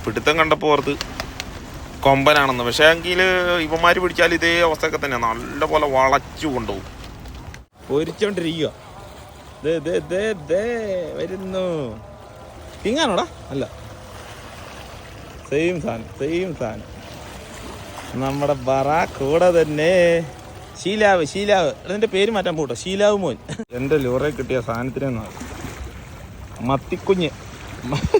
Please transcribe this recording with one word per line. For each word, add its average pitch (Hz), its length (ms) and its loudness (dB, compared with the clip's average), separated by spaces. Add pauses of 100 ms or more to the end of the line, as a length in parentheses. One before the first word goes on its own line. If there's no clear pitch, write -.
പിടുത്തം 117 360 0
കണ്ടപ്പോൾ 156 340 4
ഓർത്ത് 139 200 2 (1120)
കൊമ്പനാണെന്ന്. 139 640 6
പക്ഷേ 147 180 6 (100)
എങ്കിൽ 175 260 0 (460)
ഇവന്മാർ 170 360 4
പിടിച്ചാൽ 170 340 4
ഇതേ 165 140 2 (160)
അവസ്ഥയൊക്കെ 156 380 0
തന്നെ, 127 220 -2
നല്ല 123 340 -4 (100)
പോലെ 151 240 4
വളച്ചു 135 600 2
കൊണ്ടുപോകും. 104 300 -4 (1000)
പൊരിച്ചോണ്ടിരിക്കുക. 165 840 0 (920)
ദേ, 156 100 2 (140)
ദേ, 180 80 0 (160)
ദേ, 190 120 0 (280)
ദേ 190 120 2 (560)
വരുന്നു. 185 460 -4 (1160)
കിങ്ങാണോടാ? 240 420 2 (280)
അല്ല, 131 120 -2 (1800)
സെയിം 170 260 2 (120)
സാധനം, 113 240 -6 (100)
സെയിം 170 300 -2 (100)
സാധനം. 107 300 -6 (1300)
നമ്മുടെ 143 320 2 (120)
ബറാക്കൂട 143 760 2 (120)
തന്നെ. 156 380 4 (880)
ശീലാവ്, 202 500 4
ശീലാവ്. 190 380 2
എടാ, 151 240 -6
നിന്റെ 214 220 0
പേര് 202 200 4
മാറ്റാൻ 175 240 0
പോട്ടോ, 127 240 -2
ശീലാവ് 202 400 4
മോൻ. 131 140 -2 (400)
എന്റെ 139 260 2
ലൂറയിൽ 131 360 0
കിട്ടിയ 131 280 0
സാധനത്തിനെ 127 440 -4
ഒന്ന് 113 120 -4 (1500)
മത്തിക്കുഞ്ഞ്. 180 600 0 (920)